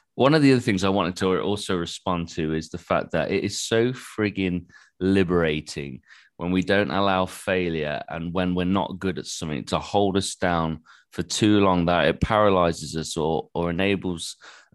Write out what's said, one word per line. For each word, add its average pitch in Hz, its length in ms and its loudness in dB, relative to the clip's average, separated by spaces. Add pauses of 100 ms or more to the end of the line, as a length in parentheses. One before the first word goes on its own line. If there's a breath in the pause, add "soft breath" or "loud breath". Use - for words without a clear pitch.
(140 loud breath)
One 135 180 4
of 160 80 4
the 139 100 8
other 123 100 4
things 98 220 0
I 98 60 4
wanted 92 280 0
to 92 220 0
also 101 360 -4
respond 85 540 -4
to 80 240 -4
is 80 160 -4
the - 80 -10
fact - 340 -2
that 80 200 0
it 98 120 0
is - 180 -6
so 117 320 0
friggin' 95 720 -4 (340 loud breath)
liberating 82 1000 0 (360 loud breath)
when 87 140 -4
we 92 100 2
don't 98 300 0
allow 95 340 2
failure 82 840 -2
and 82 240 -8
when 90 220 0
we're 90 100 0
not 95 340 0
good 92 180 -4
at - 80 -8
something 76 400 -8
to 85 140 -2
hold 98 380 2
us - 180 -4
down 82 460 -2 (300 loud breath)
for 87 120 -6
too 104 360 4
long, 92 260 4
that 85 220 4
it 82 140 0
paralyzes 90 720 2
us 80 220 -6
or, 80 360 -2
or 85 160 -4
enables 92 640 -4 (400 loud breath)